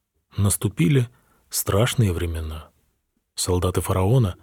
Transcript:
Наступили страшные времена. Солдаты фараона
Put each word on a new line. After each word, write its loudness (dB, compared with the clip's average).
Наступили 0
страшные 0
времена. -8
Солдаты 0
фараона 0